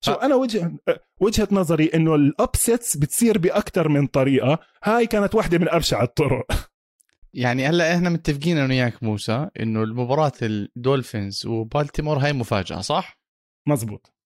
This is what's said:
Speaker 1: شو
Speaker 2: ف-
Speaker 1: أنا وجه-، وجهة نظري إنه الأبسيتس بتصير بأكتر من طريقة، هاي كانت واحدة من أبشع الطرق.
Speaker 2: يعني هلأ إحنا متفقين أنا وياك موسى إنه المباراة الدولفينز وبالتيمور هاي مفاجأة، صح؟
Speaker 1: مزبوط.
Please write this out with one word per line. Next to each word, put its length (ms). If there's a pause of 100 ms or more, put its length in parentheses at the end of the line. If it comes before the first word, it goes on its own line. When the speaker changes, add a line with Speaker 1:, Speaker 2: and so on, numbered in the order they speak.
Speaker 1:
شو 120
Speaker 2:
ف- 40
Speaker 1:
أنا 180
وجه-، 360 (500)
وجهة 300
نظري 340
إنه 300
الأبسيتس 800
بتصير 400
بأكتر 520
من 180
طريقة، 520 (240)
هاي 240
كانت 280
واحدة 220
من 120
أبشع 340
الطرق. 420 (880)
Speaker 2:
يعني 340
هلأ 280
إحنا 140
متفقين 480
أنا 160
وياك 300
موسى 440 (120)
إنه 240
المباراة 480 (100)
الدولفينز 1040
وبالتيمور 720
هاي 160
مفاجأة، 480
صح؟ 380 (480)
Speaker 1:
مزبوط. 480 (100)